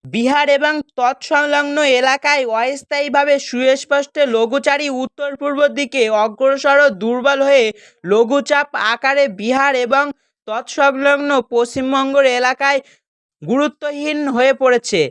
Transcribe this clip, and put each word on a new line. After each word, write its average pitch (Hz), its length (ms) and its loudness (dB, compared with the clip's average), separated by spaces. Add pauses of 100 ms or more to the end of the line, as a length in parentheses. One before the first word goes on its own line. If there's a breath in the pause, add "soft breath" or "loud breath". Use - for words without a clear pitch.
বিহার 254 440 0
এবং 294 240 2 (220)
তৎসংলগ্ন 285 800 0 (220)
এলাকায় 277 440 0 (160)
অস্থায়ীভাবে 285 800 0
সুস্পষ্ট 269 760 -2 (200)
লঘুচারী 277 520 0 (140)
উত্তর 285 340 -8
পূর্ব 285 240 -4 (180)
দিকে 269 260 -2 (200)
অগ্রসর 269 560 2
ও 285 80 6 (140)
দুর্বল 254 400 0
হয়ে 277 240 4 (380 soft breath)
লঘুচাপ 277 640 2 (240)
আকারে 277 340 0 (140)
বিহার 262 360 0
এবং 247 280 0 (440)
তৎসংলগ্ন 277 840 0 (180)
পশ্চিমবঙ্গের 269 760 0 (140)
এলাকায় 269 400 0 (600 soft breath)
গুরুত্বহীন 294 880 -4
হয়ে 254 260 2
পড়েছে। 247 580 0